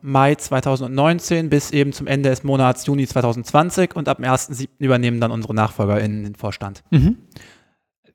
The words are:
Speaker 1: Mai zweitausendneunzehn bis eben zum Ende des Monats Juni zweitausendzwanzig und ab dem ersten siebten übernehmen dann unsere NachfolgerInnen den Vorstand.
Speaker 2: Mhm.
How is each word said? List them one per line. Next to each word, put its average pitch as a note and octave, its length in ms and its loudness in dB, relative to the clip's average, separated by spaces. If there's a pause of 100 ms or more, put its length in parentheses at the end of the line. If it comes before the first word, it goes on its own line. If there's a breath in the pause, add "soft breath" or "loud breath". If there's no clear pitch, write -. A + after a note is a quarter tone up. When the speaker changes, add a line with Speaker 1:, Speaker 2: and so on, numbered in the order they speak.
Speaker 1:
Mai C#3 320 4
zweitausendneunzehn C#3+ 1120 0
bis D3 220 0
eben C#3+ 220 0
zum - 140 -10
Ende C#3 220 0
des C3 160 -2
Monats C3+ 420 2
Juni C#3 200 0
zweitausendzwanzig C#3 920 0
und D3+ 120 -6
ab C3+ 100 0
dem B2 60 -8
ersten C3 300 -2
siebten C3 300 -10
übernehmen B2 360 2
dann A#2 100 0
unsere A2+ 240 -6
NachfolgerInnen G#2+ 680 0
den G#2 100 -10
Vorstand. G2 560 -10
Speaker 2:
Mhm. E3 260 4 (1000 loud breath)